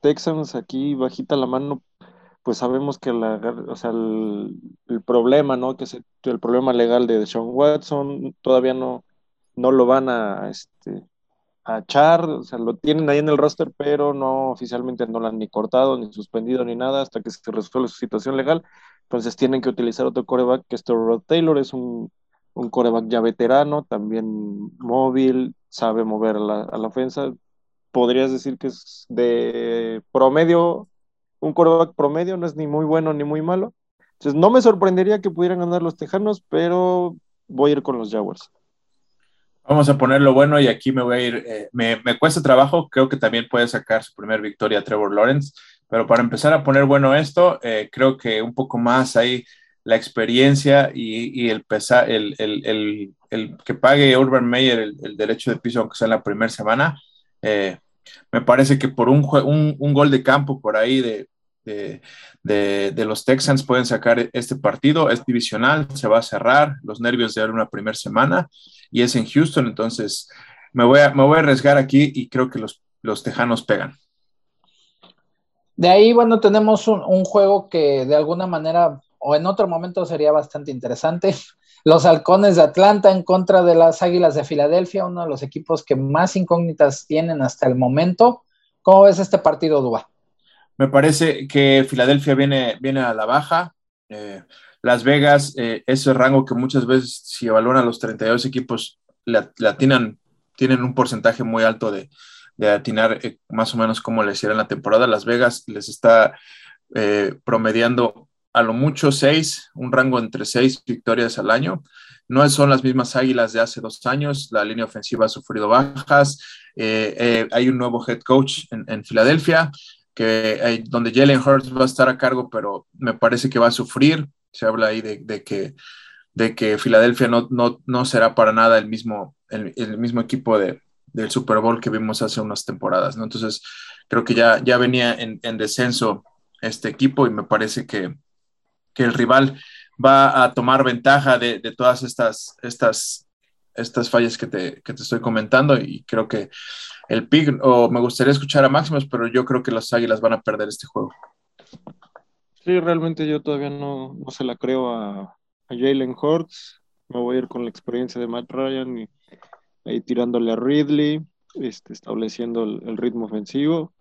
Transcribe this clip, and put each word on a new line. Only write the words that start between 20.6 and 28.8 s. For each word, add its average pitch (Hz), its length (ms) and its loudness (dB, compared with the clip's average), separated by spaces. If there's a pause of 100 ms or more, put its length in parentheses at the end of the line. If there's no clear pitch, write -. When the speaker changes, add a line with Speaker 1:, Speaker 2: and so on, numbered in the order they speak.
Speaker 1:
que - 80 -10
es - 60 -10
Tyrod 113 440 -2
Taylor, 160 320 2
es 131 140 -4
un, 120 380 -10 (440)
un 120 160 -8
quarterback 113 380 -2
ya 117 120 -2
veterano, 131 680 0
también 110 380 -8 (520)
móvil, 127 760 -2 (160)
sabe 113 340 -4
mover 107 320 -2
la, 107 260 -4
a - 160 -10
la 110 100 -6
ofensa. 131 440 -6 (580)
Podrías 123 420 0
decir 127 260 -8
que 139 100 -8
es - 400 -18